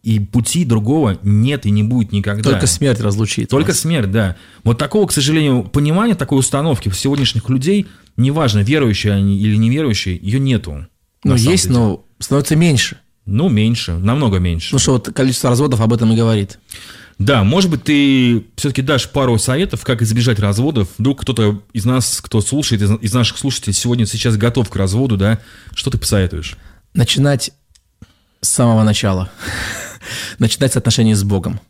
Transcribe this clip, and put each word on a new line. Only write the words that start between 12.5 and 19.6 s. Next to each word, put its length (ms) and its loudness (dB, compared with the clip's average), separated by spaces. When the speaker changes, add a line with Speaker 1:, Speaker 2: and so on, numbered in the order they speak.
Speaker 2:
меньше. 420 2
Speaker 1:
Ну, 220 0
меньше, 500 0
намного 400 0
меньше. 300 -2
Speaker 2:
Потому 120 0
что 120 2
вот 220 -2
количество 360 0
разводов 300 2
об 120 2
этом 200 2
и 40 2
говорит. 420 0
Speaker 1:
Да, 260 2
может 260 2
быть, 120 -2
ты 640 2
всё-таки 260 -4
дашь 260 -2
пару 300 0
советов, 460 -2